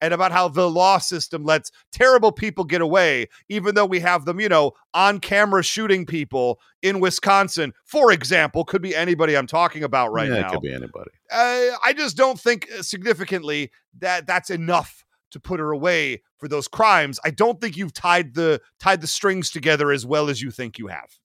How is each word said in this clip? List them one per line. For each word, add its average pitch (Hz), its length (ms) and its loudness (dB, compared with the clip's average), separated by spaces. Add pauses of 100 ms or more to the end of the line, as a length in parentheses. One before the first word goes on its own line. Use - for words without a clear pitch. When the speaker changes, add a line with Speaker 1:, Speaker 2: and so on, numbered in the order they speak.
Speaker 1:
and 165 120 0
about 175 200 0
how 180 160 2
the 175 200 0
law 180 300 4
system 160 460 -6
lets 156 260 0 (220)
terrible 247 400 6
people 196 320 -6
get 170 160 -2
away, 160 480 2 (200)
even 202 280 -2
though 208 100 4
we 185 140 -2
have 175 240 0
them, 175 160 -6
you 214 80 -2
know, 151 240 4 (220)
on 196 260 2
camera 202 420 2
shooting 196 420 -2
people 131 540 -2 (240)
in 196 160 0
Wisconsin, 185 720 0 (120)
for 247 260 4
example, 156 540 0
could 180 180 -2
be 180 140 -6
anybody 160 400 2
I'm 135 100 0
talking 160 380 -2
about 123 280 0
right 113 160 -2
Speaker 2:
Yeah, 117 120 0
Speaker 1:
now. 95 80 -4
Speaker 2:
it - 60 -6
could 92 80 -6
be 69 120 -8
anybody. - 360 -14 (200)
Speaker 1:
Uh, 247 380 2 (160)
I 262 120 2
just 269 200 -4
don't 262 240 2
think, 233 260 0 (100)
uh, 190 60 -10
significantly 175 880 -4 (300)
that 180 260 -4
that's 180 240 -2
enough 165 540 -2 (260)
to - 80 -20
put 180 220 -8
her 151 100 -4
away 151 520 -2 (140)
for 147 120 -14
those 143 180 -6
crimes. 170 580 2
I 156 60 0
don't 214 300 0
think 202 160 -6
you've 180 180 -8
tied 175 400 0
the, 160 260 0 (200)
tied 190 220 0
the 156 40 -10
strings 190 460 -2
together 147 400 0
as 131 120 -2
well 151 240 0
as 123 140 -6
you 131 80 -10
think 117 300 -14
you 104 80 -12
have. 73 220 -14 (140)